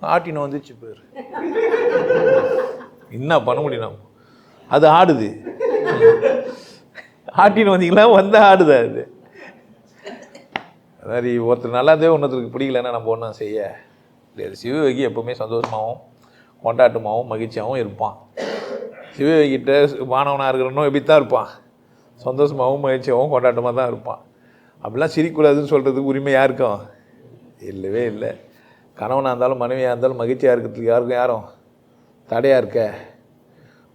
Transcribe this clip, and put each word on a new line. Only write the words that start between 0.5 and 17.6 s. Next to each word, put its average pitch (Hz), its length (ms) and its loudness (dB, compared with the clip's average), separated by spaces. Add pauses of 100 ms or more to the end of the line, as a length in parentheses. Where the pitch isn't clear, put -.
பேரு. 110 160 -20 (2250)
என்ன 135 320 0
பண்ண 123 180 -2
முடியும் 123 240 -6
நம்ம? 104 140 -12 (720)
அது 151 200 4
ஆடுது. 151 720 2 (1800)
ஆட்டின்னு 202 340 4
வந்தீங்களா? 190 420 6
வந்தா 202 420 6
ஆடுதா 151 240 6
அது? 117 340 -4 (1900)
அதாவது 120 520 -2
ஒருத்தர் 120 160 -6
நல்லா 131 220 4
இருந்தே 160 240 2
இன்னொருத்தருக்கு 127 420 -4
பிடிக்கலன்னா 123 340 -4
நம்ம 113 160 -6
ஒண்ணும் 113 240 -4
செய்ய 104 440 -8 (540)
முடியாது. 98 320 -14
சிவயோகி 131 500 -2
எப்பவுமே 120 260 -8
சந்தோஷமாவும் 113 600 -6 (680)
கொண்டாட்டமாவும் 117 600 0
மகிழ்ச்சியாவும் 113 500 -8